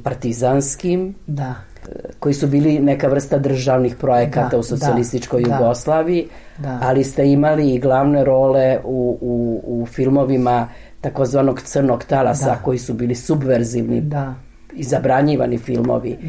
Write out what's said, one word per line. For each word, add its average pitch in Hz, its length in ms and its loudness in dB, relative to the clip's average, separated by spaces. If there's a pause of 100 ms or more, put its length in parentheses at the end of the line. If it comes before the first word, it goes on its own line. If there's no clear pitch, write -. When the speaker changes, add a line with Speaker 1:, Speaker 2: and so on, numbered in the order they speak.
Speaker 1:
partizanskim, 139 1120 -2 (120)
Speaker 2:
Da. 139 280 -6 (640)
Speaker 1:
koji 143 160 0
su 143 120 0
bili 147 320 4
neka 139 300 2
vrsta 139 300 2
državnih 131 580 0
projekata 123 520 0
Speaker 2:
Da, 123 100 2
Speaker 1:
u 117 40 0
socijalističkoj 120 800 0
Speaker 2:
da, 120 60 2
da. 117 80 0
Speaker 1:
Jugoslaviji, 160 720 0 (300)
Speaker 2:
Da. 135 240 -8
Speaker 1:
ali 131 220 2
ste 139 280 2
imali 147 420 4
i 123 60 2
glavne 139 440 4
role 131 600 4
u, 123 360 -2
u, 120 420 -2 (200)
u 117 40 -8
filmovima 131 840 2 (320)
takozvanog 135 600 0
crnog 131 440 0
talasa, 135 420 0
Speaker 2:
Da. 123 180 0
Speaker 1:
koji 127 140 0
su 123 160 -8
bili 120 200 -2
subverzivni 120 840 0
Speaker 2:
Da. 143 340 -4 (400)
Speaker 1:
i 160 80 -10
zabranjivani 127 760 0
filmovi. 120 600 -4 (100)